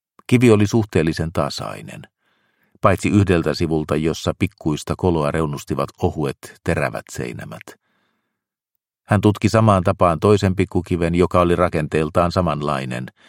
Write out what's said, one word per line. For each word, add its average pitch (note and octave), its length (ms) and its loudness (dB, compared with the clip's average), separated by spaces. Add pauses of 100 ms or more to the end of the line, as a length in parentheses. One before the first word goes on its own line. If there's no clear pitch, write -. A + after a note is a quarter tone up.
(280)
Kivi B2 240 4
oli G#2 160 4
suhteellisen E2 680 -2
tasainen, G#1+ 680 -8 (800)
paitsi F#2+ 280 2
yhdeltä F2 440 2
sivulta, D#2 420 -2
jossa D#2 440 -2
pikkuista - 580 -4
koloa D#2+ 340 0
reunustivat D2 580 -4 (120)
ohuet, D#2 640 -4
terävät C#2 480 -4
seinämät. - 520 -12 (1400)
Hän G#2 140 2
tutki G#2 280 2
samaan G#2+ 340 4
tapaan F2 360 2
toisen G2+ 360 4
pikkukiven, F2 600 -2
joka F2 260 4
oli F2 140 2
rakenteeltaan E2 760 0
samanlainen, C#2+ 720 -4 (240)